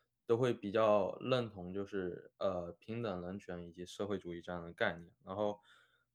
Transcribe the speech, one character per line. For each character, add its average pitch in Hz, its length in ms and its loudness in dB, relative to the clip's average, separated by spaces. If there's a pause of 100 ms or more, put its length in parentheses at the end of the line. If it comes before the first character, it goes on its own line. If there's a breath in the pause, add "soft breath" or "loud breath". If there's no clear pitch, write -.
(260 soft breath)
都 117 120 4
会 123 160 4
比 101 180 -4
较 104 500 6
认 123 280 2
同 92 240 -8
就 98 120 -2
是， 92 520 -4
呃， 90 420 0
平 113 240 -6
等、 92 180 -2
人 90 160 -6
权 87 280 -8
以 85 60 -14
及 87 140 -10
社 101 220 -4
会 101 100 0
主 87 160 -6
义 85 80 -8
这 90 100 -8
样 87 120 -4
的 85 100 -10
概 92 240 0
念。 85 140 -16 (120)
然 92 120 -8
后 104 240 0 (560 soft breath)